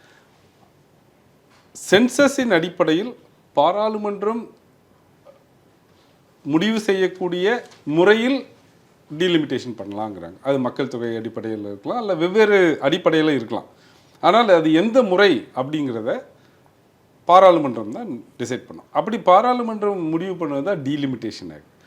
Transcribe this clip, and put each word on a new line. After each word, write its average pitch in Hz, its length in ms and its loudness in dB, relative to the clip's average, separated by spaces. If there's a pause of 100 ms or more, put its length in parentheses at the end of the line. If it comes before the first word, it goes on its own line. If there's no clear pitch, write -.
(1900)
சென்சஸின் 247 600 2
அடிப்படையில் 175 680 0 (380)
பாராளுமன்றம் 208 920 -2 (2000)
முடிவு 196 360 0
செய்யக்கூடிய 185 840 -2 (180)
முறையில் 220 640 2 (720)
டீலிமிட்டேஷன் 135 600 -2
பண்ணலாங்கிறாங்க. 101 640 -12
அது 139 160 0
மக்கள் 123 300 -4
தொகை 117 280 -8
அடிப்படையில் 110 480 -10
இருக்கலாம், 104 360 -10
இல்ல 202 140 -4
வெவ்வேறு 185 680 2
அடிப்படையில 160 500 0
இருக்கலாம். 113 340 -4 (560)
ஆனால் 214 280 4
அது 160 240 4
எந்த 220 300 2
முறை 180 540 2
அப்படிங்கிறத 135 680 -6 (1000)
பாராளுமன்றம் 165 680 6
தான் 180 320 -12 (140)
டிசைட் 123 280 -8
பண்ணும். - 260 -20
அப்படி 196 260 -2
பாராளுமன்றம் 208 840 2
முடிவு 165 320 -4
பண்ணது 147 280 -6
தான் 175 200 -4
டீலிமிட்டேஷன் 127 680 -6
ஆக்ட். 73 160 -20 (180)